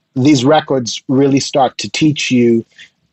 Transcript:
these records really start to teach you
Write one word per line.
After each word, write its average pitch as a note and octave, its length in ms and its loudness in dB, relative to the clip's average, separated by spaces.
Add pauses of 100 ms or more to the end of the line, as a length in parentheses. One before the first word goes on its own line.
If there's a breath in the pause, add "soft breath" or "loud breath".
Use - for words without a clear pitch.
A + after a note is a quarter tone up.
(140)
these C3 300 2
records C#3+ 640 -2
really C#3 320 2
start C3 380 -2
to G#2 120 -10
teach D3+ 400 -2
you A#2 360 2 (480 loud breath)